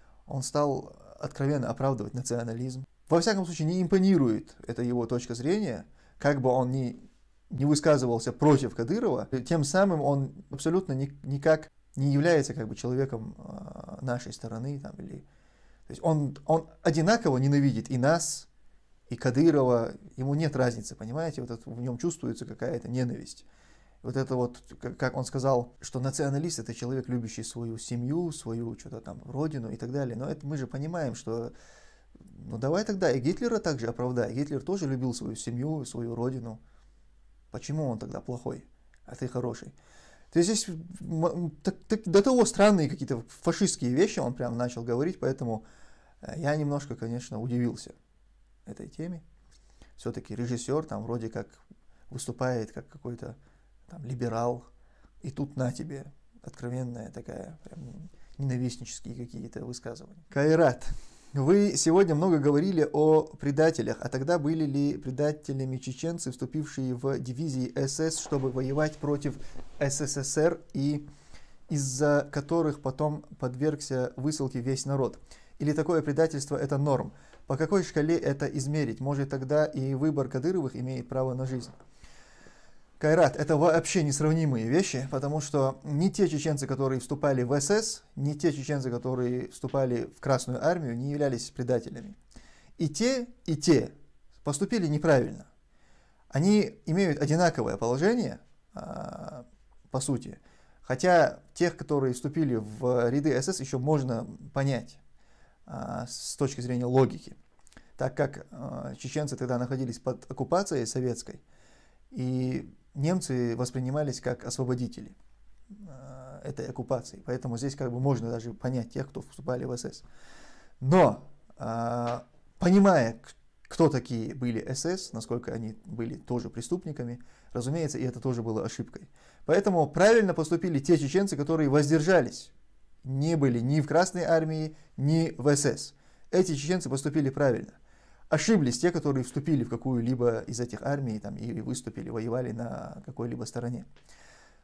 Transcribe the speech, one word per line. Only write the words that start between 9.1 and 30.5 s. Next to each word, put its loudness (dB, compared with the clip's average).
тем 4
самым 4
он 0
абсолютно 0
ни-, -4
никак 2
не 2
является 4
как -6
бы -10
человеком, -4
э, -14
нашей -6
стороны, -8
там, -14
или... -14
То -14
есть -12
он, 0
он 2
одинаково 4
ненавидит 4
и 0
нас, 2
и -6
Кадырова, 4
ему -2
нет 0
разницы, -2
понимаете, -6
вот -8
это, -12
в -10
нем -4
чувствуется -4
какая-то -6
ненависть. -4
Вот -6
это -2
вот, -2
к-, -8
как -2
он -2
сказал, 0
что -8
националист — -2
это -8
человек, -6
любящий -4
свою -8
семью, -4
свою -6
че-то -14
там -14
родину -4
и -8
так -8
далее. -4
Но -6
это -10
мы -6